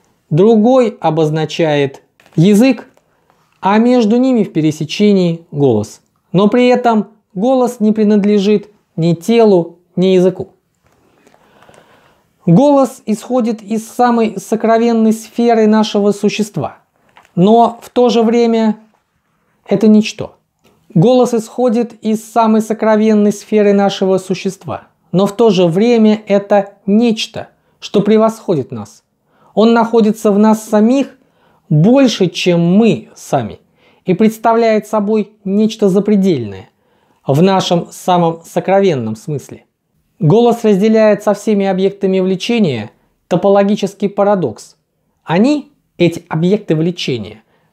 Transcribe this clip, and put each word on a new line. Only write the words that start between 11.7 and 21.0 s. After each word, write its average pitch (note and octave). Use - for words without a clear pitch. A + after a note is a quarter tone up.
Голос C4
исходит A3
из A3
самой A#3
сокровенной A3+
сферы A3+
нашего G#3
существа, G3+
но A3
в -
то B3
же A3
время A3+
это G3+
ничто. G#3+
Голос B3